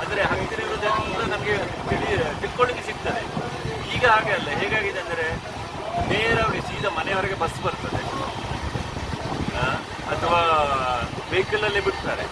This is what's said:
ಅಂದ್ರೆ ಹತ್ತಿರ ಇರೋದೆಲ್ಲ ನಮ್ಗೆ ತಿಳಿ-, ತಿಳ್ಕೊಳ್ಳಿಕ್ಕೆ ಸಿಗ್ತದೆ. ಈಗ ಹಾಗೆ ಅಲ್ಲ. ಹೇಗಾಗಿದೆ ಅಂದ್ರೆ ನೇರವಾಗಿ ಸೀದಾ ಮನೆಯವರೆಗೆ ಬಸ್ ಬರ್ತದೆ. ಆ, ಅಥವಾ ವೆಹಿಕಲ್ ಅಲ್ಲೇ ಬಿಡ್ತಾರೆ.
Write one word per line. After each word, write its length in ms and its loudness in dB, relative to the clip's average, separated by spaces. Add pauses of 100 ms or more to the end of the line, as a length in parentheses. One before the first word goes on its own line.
ಅಂದ್ರೆ 180 0
ಹತ್ತಿರ 380 0
ಇರೋದೆಲ್ಲ 760 0
ನಮ್ಗೆ 220 0 (320)
ತಿಳಿ-, 520 0
ತಿಳ್ಕೊಳ್ಳಿಕ್ಕೆ 420 2
ಸಿಗ್ತದೆ. 380 -2 (720)
ಈಗ 100 2
ಹಾಗೆ 260 6
ಅಲ್ಲ. 180 0
ಹೇಗಾಗಿದೆ 500 0
ಅಂದ್ರೆ 340 -2 (760)
ನೇರವಾಗಿ 520 2
ಸೀದಾ 280 -2
ಮನೆಯವರೆಗೆ 500 0
ಬಸ್ 240 -2
ಬರ್ತದೆ. 380 -2 (1600)
ಆ, 80 2 (460)
ಅಥವಾ 280 4 (920)
ವೆಹಿಕಲ್ 320 2
ಅಲ್ಲೇ 160 2
ಬಿಡ್ತಾರೆ. 420 0 (100)